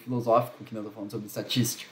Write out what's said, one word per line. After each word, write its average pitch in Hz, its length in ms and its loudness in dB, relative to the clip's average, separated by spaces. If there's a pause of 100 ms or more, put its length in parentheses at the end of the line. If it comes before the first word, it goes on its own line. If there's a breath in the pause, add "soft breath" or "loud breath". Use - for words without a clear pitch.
filosófico, 123 600 2
que - 100 -12
não 107 100 -6
tô 107 60 -10
falando 104 200 -10
sobre 104 160 -8
estatística. - 640 -2